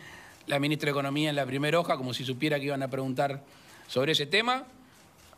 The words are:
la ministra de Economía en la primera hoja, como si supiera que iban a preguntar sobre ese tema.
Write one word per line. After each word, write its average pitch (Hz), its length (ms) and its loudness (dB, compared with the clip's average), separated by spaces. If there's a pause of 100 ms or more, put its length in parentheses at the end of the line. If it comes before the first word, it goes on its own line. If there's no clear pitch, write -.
(460)
la 143 140 0
ministra 147 260 2
de 147 60 2
Economía 143 400 0
en 143 40 0
la 135 120 0
primera 147 320 2
hoja, 165 180 2
como 127 160 -4
si 135 100 -6
supiera 143 360 0
que 135 60 -4
iban 139 180 -2
a 131 80 -4
preguntar 135 520 0 (440)
sobre 135 240 2
ese 147 160 2
tema. 240 400 0 (720)